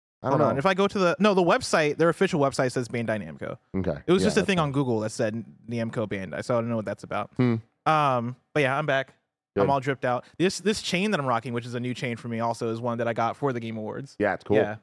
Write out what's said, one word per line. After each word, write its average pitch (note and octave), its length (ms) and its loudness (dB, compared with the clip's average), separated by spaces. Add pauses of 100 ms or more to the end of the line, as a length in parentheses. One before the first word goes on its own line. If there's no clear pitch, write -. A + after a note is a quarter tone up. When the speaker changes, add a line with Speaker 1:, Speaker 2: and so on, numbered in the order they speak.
(240)
Speaker 1:
I C3 60 -2
don't - 20 0
Speaker 2:
Hold D3 80 4
Speaker 1:
know. D3 60 4
Speaker 2:
on. C3+ 120 2
If C#3 80 2
I F#3+ 80 4
go G3 140 2
to G3+ 120 -6
the, F3 200 4
no, G#3 160 4
the F#3 80 4
website, F3 540 2
their E3 120 4
official F3 300 2
website C3+ 320 2
says B2+ 160 -2
Bandai A2+ 340 -2
Namco. D#2 360 -10 (200)
Speaker 1:
Okay. F2 300 -2
Speaker 2:
It - 40 4
was F#3 120 4
Speaker 1:
Yeah, G3 40 4
Speaker 2:
just G#3 100 2
a - 20 6
Speaker 1:
that's F3+ 80 2
Speaker 2:
thing G3 100 0
Speaker 1:
fine. D#3 100 2
Speaker 2:
on C#3 40 -4
Google B2 300 0
that A2 100 -4
said A2+ 320 -2 (260)
Namco A2+ 380 -2
Bandai, F#2+ 360 -6
so B2 140 0
I A#2 40 2
don't A#2 80 -4
know A#2 80 -2
what G#2+ 80 -4
that's G2+ 180 -6
about. G2 340 -6
Speaker 1:
Hmm. B2 180 2 (300)
Speaker 2:
Um, C3+ 500 2 (200)
but D3+ 80 4
yeah, C3 140 2
I'm D3+ 100 -2
back. C3+ 260 -2 (440)
I'm G3 80 4
Speaker 1:
Good. C#3 60 4
Speaker 2:
all C#3 100 2
dripped C3+ 240 -4
out. B2 180 -2 (140)
This, F3+ 220 0
this G3 220 -2
chain F#3+ 300 -2
that F3+ 80 0
I'm C#3 60 -4
rocking, A#2+ 280 -2
which A#2+ 120 -4
is A#2+ 80 -10
a B2 60 -4
new B2 160 -4
chain A#2+ 200 -4
for A#2+ 140 -10
me A#2 100 -4
also, A#2 320 -2
is A2+ 80 -4
one A#2 200 -4
that A#2 80 -2
I A#2 60 0
got A2+ 220 0
for C#3 160 -2
the A#2+ 80 -6
Game A2+ 160 -8
Awards. A2 440 -10
Speaker 1:
Yeah, G2+ 160 2
it's - 80 -10
cool. G2+ 140 2
Speaker 2:
Yeah, G#2+ 260 2